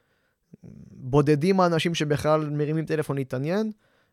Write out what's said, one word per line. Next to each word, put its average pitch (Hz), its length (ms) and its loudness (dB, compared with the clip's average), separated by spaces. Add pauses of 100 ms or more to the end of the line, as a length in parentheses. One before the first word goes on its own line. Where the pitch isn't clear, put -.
(920)
בודדים 147 680 2
האנשים 170 340 2
שבכלל 151 560 0
מרימים 151 360 -2
טלפון 151 300 -4
להתעניין, 151 560 -4 (400)